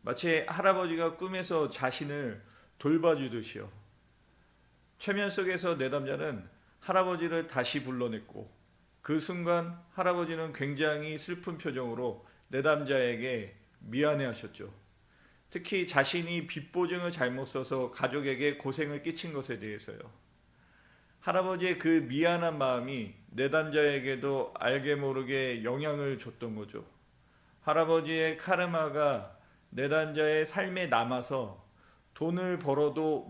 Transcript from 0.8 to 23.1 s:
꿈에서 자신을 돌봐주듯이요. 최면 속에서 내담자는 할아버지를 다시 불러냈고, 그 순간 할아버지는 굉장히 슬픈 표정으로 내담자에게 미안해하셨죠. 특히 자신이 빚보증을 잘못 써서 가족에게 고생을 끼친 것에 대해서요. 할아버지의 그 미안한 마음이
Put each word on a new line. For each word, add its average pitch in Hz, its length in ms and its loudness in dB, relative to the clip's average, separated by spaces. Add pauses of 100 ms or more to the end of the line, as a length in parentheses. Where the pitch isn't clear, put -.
꿈에서 180 520 0
자신을 135 720 -4 (360)
돌봐주듯이요. 139 920 2 (1300)
최면 202 320 0
속에서 180 440 0
내담자는 135 760 -2 (320)
할아버지를 170 640 0
다시 131 380 -2
불러냈고, 113 640 -6 (520)
그 151 180 0
순간 175 680 -2
할아버지는 165 600 -2
굉장히 151 680 0
슬픈 175 400 -8
표정으로 123 680 -4 (240)
내담자에게 131 1080 0 (240)
미안해하셨죠. 123 920 -2 (760)
특히 180 360 -2
자신이 170 600 0
빚보증을 175 640 -2
잘못 131 340 -2
써서 131 460 -4
가족에게 139 680 0
고생을 143 460 -4
끼친 165 320 -6
것에 131 240 -6
대해서요. 104 400 -10 (1200)
할아버지의 180 580 2
그 160 300 4
미안한 165 500 2
마음이 127 560 -2 (120)